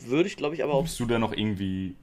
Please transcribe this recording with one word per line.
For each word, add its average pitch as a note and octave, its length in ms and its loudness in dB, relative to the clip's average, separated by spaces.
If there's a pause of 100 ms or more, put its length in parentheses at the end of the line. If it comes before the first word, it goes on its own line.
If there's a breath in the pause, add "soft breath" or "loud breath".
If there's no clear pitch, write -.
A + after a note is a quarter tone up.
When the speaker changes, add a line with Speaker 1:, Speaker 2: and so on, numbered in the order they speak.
Speaker 1:
würde D3 200 4
ich, - 120 -8
glaub D3 160 -2
ich, D#3 100 -2
aber D3 80 0
auch C#3+ 120 4
Speaker 2:
Bist - 140 -6
du B2 60 -2
da A#2 140 2
noch A2+ 140 2
irgendwie, F#2+ 720 -2